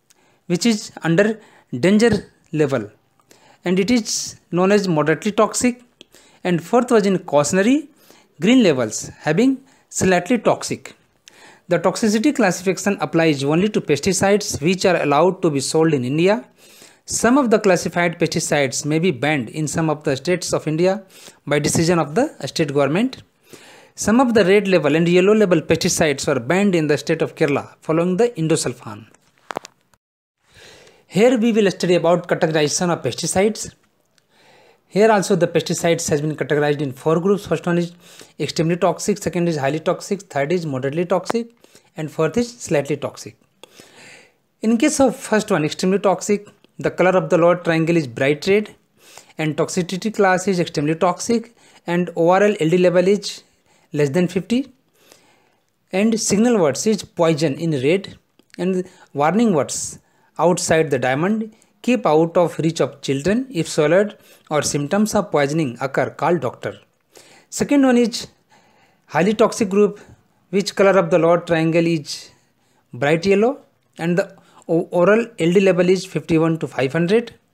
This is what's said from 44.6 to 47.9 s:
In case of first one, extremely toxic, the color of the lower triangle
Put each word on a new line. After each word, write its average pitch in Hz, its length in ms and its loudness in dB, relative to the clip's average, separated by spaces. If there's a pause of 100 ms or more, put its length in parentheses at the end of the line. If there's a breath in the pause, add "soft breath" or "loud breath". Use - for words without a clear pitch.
In 220 160 2
case 302 220 2
of 233 160 2
first 208 340 -4
one, 156 140 0
extremely 185 340 -2
toxic, 202 480 -2 (320)
the 151 120 -2
color 180 280 2
of 160 120 -2
the 180 80 4
lower 175 180 4
triangle 165 400 0